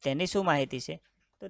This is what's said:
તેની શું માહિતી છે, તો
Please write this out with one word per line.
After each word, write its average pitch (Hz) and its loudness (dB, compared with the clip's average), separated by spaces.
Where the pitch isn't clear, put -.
તેની 147 0
શું 196 2
માહિતી 135 2
છે, 156 -10
તો 196 -12